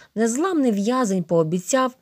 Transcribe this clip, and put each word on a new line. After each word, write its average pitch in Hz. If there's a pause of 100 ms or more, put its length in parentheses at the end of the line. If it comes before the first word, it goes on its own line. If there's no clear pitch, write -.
(160)
незламний 262
в'язень 202
пообіцяв, 180